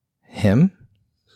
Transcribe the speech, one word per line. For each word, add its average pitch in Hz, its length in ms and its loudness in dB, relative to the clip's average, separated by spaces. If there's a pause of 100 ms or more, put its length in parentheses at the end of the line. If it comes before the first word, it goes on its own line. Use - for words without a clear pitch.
(240)
Him, 117 480 0 (640)